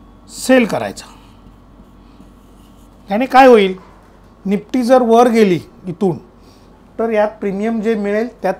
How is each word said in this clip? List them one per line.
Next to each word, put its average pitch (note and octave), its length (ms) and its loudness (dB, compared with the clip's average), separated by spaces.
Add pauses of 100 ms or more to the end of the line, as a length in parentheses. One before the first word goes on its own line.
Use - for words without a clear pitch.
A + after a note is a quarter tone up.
(480)
सेल B3+ 180 2
करायचा. A2 400 -8 (2000)
त्याने A3 160 -2
काय C4 220 6
होईल, G3+ 280 4 (680)
निफ्टी G3+ 380 -4
जर B3+ 180 4
वर A#3 260 4
गेली G#3+ 320 2 (280)
इथून E3+ 300 -4 (840)
तर A3+ 100 -4
यात G#3+ 200 0 (100)
प्रीमियम G#3 420 -6
जे A3+ 140 -4
मिळेल G#3 320 -4 (140)
त्यात F#3+ 180 -4